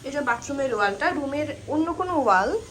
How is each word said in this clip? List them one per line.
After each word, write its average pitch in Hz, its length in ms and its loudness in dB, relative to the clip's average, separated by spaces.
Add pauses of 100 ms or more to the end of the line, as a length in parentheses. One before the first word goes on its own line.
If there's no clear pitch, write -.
এটা 277 180 -4
বাথরুমের 254 520 -2
ওয়ালটা। 208 360 2
রুমের 294 380 -2 (200)
অন্য 320 260 0
কোনো 359 300 0
ওয়াল 214 340 4 (140)